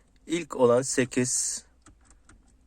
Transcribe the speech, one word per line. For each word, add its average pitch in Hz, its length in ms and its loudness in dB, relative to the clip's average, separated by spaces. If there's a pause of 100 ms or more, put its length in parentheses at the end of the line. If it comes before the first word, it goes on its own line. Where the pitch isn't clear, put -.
(280)
ilk 165 280 -6
olan 123 260 4
sekiz - 840 -2 (1000)